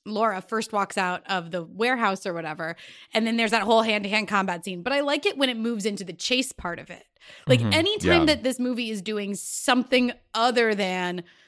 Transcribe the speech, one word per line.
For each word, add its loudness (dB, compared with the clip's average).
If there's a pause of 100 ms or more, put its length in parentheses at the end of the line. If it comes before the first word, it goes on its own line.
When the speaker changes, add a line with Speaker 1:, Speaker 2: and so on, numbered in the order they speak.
Speaker 1:
Laura -2
first -4
walks -2
out -2
of -4
the -6
warehouse 0
or -4
whatever, -8 (380)
and 2
then 0
there's 2
that 4
whole 6
hand-to-hand 0
combat 0
scene. -8
But -2
I 2
like 0
it -2
when 2
it -2
moves -4
into -6
the -12
chase -2
part -8
of -16
it. -18 (420)
Like, 6
Speaker 2:
Mm-hmm. 2
Speaker 1:
anytime 2
Speaker 3:
Yeah. 4
Speaker 1:
that 2
this -2
movie -2
is -6
doing -4
something 2 (220)
other 4
than -2 (240)